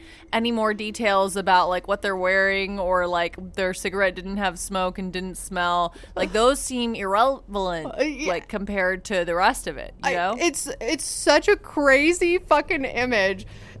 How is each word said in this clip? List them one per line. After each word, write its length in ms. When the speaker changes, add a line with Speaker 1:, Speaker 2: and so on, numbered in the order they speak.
Speaker 1:
any 180
more 220
details 640
about, 320
like, 180
what 140
they're 160
wearing 600
or, 300
like, 460
their 200
cigarette 420
didn't 220
have 220
smoke 400
and 140
didn't 240
smell." 560
Like, 180
those 260
seem 340
irrelevant, 1040
Speaker 2:
Uh, 60
yeah. 240
Speaker 1:
like, 220
compared 560
to 180
the 120
rest 320
of 100
it, 160
you 80
Speaker 2:
I, 20
Speaker 1:
know? 260
Speaker 2:
it's, 300
it's 240
such 420
a 80
crazy 840
fucking 480
image. 600